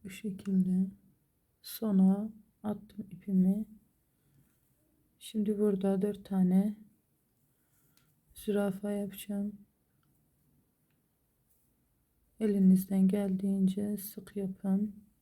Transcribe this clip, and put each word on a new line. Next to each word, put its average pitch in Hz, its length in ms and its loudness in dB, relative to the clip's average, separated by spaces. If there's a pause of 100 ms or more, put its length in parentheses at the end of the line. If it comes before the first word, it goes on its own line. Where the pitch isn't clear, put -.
Bu 196 60 -14
şekilde 190 800 -2 (680)
sona 202 680 2 (320)
attım 208 480 -10
ipimi. 190 540 2 (1500)
Şimdi 208 400 -4
burada 196 420 0
dört 202 240 -6
tane 190 500 2 (1600)
zürafa 202 580 -4
yapacağım. 202 680 -8 (2750)
Elinizden 190 680 4
geldiğince 196 880 -2
sık - 380 -14
yapın. 196 600 -4 (260)